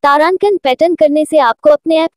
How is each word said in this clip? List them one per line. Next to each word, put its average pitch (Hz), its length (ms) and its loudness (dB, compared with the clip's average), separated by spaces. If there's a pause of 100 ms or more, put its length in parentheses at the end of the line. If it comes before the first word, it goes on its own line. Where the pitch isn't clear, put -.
तारांकन 339 540 0
पैटर्न 311 380 -2
करने 302 300 0
से 311 120 -2
आपको 285 320 0
अपने 320 280 0
ऐप 320 200 -2